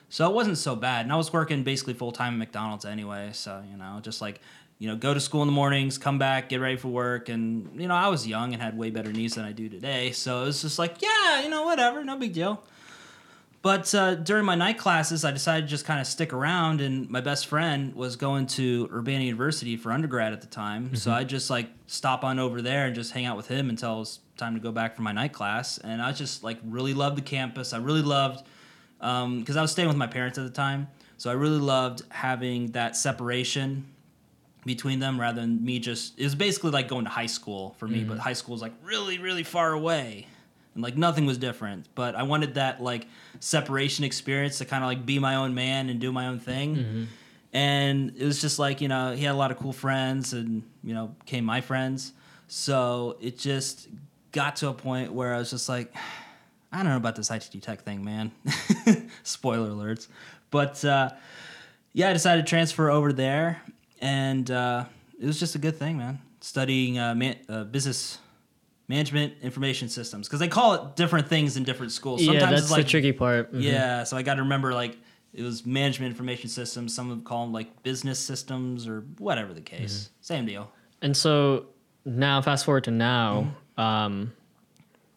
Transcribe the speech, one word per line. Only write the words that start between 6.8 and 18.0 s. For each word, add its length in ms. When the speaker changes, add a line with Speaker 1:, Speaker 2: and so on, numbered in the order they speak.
Speaker 1:
work, 420
and, 400
you 80
know, 80
I 120
was 180
young 280
and 80
had 160
way 120
better 240
knees 220
than 100
I 60
do 180
today, 420
so 320
it 20
was 160
just 180
like, 220
"Yeah, 420
you 60
know, 140
whatever, 400
no 140
big 160
deal." 300
But, 340
uh, 200
during 280
my 120
night 220
classes, 460
I 80
decided 300
to 80
just 180
kinda 160
stick 300
around, 480
and 280
my 120
best 260
friend 480
was 220